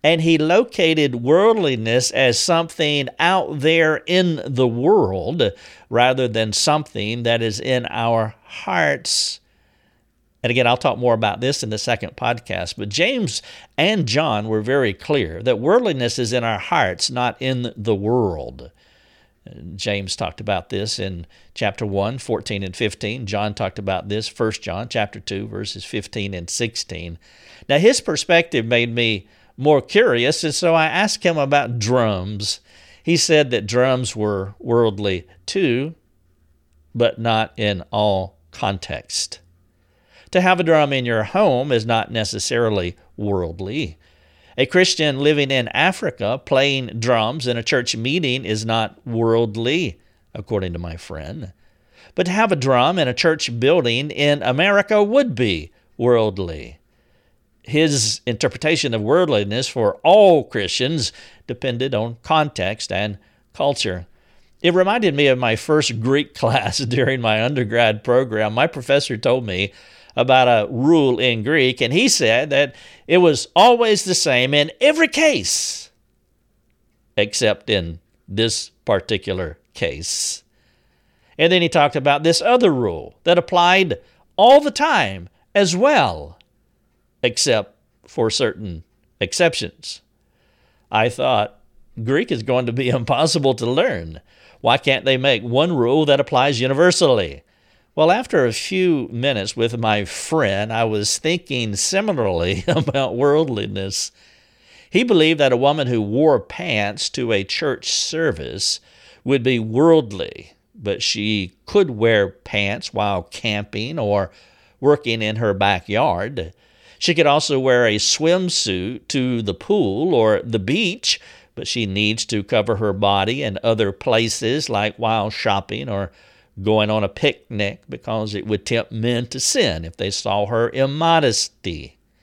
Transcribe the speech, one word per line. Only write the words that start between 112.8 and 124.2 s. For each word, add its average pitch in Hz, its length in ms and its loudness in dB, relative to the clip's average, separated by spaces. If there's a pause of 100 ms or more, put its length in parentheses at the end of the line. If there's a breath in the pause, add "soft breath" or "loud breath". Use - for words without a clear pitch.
while 101 300 -2
camping 110 760 -6
or 101 320 0 (480 soft breath)
working 123 420 2
in 107 140 -2
her 110 180 0
backyard. 98 1000 -2 (480 soft breath)
She 160 160 0
could 156 100 4
also 143 320 2
wear 127 260 4
a 107 120 2
swimsuit 139 1120 -2
to 127 340 -2
the 101 120 -4
pool 156 600 0
or 110 300 4
the 113 160 -2
beach, 170 600 -2 (360 loud breath)
but - 100 -12
she 117 180 -4
needs 104 420 -2
to 104 180 -4
cover 107 320 0
her 104 160 -2
body 101 500 0
in 101 220 -6
other 110 260 2
places, 117 800 -2